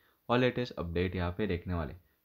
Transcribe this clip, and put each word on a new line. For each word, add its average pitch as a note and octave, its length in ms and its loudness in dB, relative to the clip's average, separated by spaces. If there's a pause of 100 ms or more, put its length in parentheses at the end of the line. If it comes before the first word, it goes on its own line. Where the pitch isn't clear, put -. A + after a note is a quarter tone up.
(280)
और A#2 100 4
लेटेस्ट B2 400 2
अपडेट F2 360 0
यहाँ F2+ 220 0
पे G#2+ 100 0
देखने F2+ 260 -2
वाले। D#2 200 -4 (320)